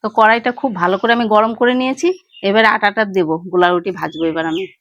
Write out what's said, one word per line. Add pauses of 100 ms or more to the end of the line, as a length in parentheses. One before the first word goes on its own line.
তো (120)
কড়াইটা (100)
খুব (100)
ভালো
করে
আমি
গরম
করে
নিয়েছি, (400)
এবার (100)
আটাটা (140)
দেবো, (180)
গোলা
রুটি
ভাজবো
এবার
আমি। (160)